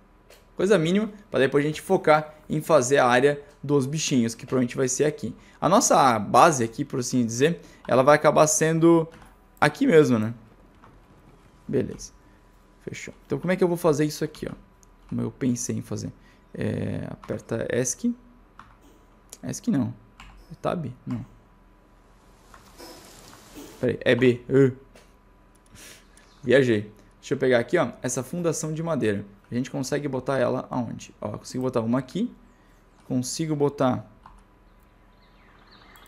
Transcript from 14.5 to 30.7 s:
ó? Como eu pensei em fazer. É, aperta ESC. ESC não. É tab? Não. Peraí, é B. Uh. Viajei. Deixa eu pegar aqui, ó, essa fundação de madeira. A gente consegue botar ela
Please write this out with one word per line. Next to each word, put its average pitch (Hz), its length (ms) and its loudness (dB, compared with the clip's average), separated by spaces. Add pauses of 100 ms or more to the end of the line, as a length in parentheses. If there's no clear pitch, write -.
ó? - 40 -14 (540)
Como 120 120 -6
eu 117 100 -4
pensei 123 460 -4
em 113 60 -6
fazer. 104 300 -10 (420)
É, 104 560 -6
aperta - 600 -8
ESC. 233 440 -4 (1300)
ESC - 280 -8
não. 120 240 -2 (560)
É 165 100 -20
tab? 156 260 -4 (200)
Não. 120 180 -8 (2500)
Peraí, - 200 -2
é 123 140 2
B. 120 340 2
Uh. 135 280 4 (1700)
Viajei. 120 500 2 (280)
Deixa - 140 -8
eu - 40 -2
pegar 127 200 2
aqui, 120 180 -2
ó, 139 160 0 (100)
essa 131 200 -6
fundação 160 500 -6
de 156 100 -8
madeira. 113 420 -2 (260)
A 113 40 -8
gente 127 160 -6
consegue 143 380 -4
botar 131 300 -4
ela 123 320 -2